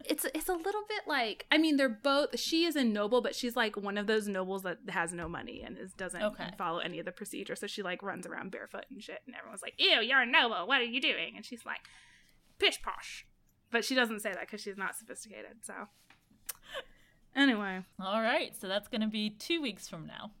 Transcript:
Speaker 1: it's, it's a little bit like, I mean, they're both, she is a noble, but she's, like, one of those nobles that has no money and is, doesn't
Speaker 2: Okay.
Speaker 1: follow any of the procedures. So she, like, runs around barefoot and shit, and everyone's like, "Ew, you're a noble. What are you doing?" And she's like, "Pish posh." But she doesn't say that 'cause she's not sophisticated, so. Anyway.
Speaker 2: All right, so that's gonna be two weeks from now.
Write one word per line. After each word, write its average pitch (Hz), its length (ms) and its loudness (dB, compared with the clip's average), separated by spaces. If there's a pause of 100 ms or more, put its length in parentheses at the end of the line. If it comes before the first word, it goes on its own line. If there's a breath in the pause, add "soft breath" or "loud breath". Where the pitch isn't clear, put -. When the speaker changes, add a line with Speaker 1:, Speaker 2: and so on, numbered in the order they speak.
Speaker 1:
it's, - 200 0
it's 302 240 -2
a 370 60 4
little 392 340 -2
bit 415 200 -4
like, 247 420 0
I 302 80 8
mean, 311 180 6
they're 269 120 6
both, 269 500 2
she 330 260 2
is 330 120 2
a 277 80 4
noble, 214 380 4
but 247 120 -2
she's, 240 220 -2
like, 220 200 2
one 202 220 -2
of 202 80 -2
those 214 220 4
nobles 190 340 -2
that 180 160 -4 (100)
has 175 240 0
no 170 160 -6
money - 380 -8
and - 100 -12
is, - 180 -12
doesn't 180 280 -6
Speaker 2:
Okay. 208 340 -2
Speaker 1:
follow 170 220 -2
any 175 220 -4
of - 60 -6
the 185 40 -6
procedures. - 480 -8
So - 80 -8
she, 202 160 -8
like, 180 220 -4
runs 180 240 -6
around 180 240 -8
barefoot - 360 -10
and 202 140 -16
shit, - 240 -12
and 240 80 -16
everyone's - 280 -14
like, - 160 -8
"Ew, 320 220 8
you're 254 200 6
a 240 60 4
noble. 240 420 4
What 269 120 6
are 233 40 2
you 233 160 0
doing?" 214 340 0
And 208 100 -14
she's - 220 -12
like, - 140 -6 (800 loud breath)
"Pish 359 220 4
posh." - 440 -8 (460)
But 226 120 4
she 262 120 2
doesn't 226 240 2
say 202 120 -4
that - 160 -8
'cause 208 120 -10
she's 196 160 -10
not 190 180 -4
sophisticated, - 680 -14
so. - 240 -10 (1500 loud breath)
Anyway. 208 460 2 (180)
Speaker 2:
All 196 240 -2
right, 254 340 0
so 196 120 -8
that's 202 180 -2
gonna 220 220 0
be 214 220 -2
two 330 300 -2
weeks 233 280 -6
from 160 180 -12
now. - 240 -12 (100)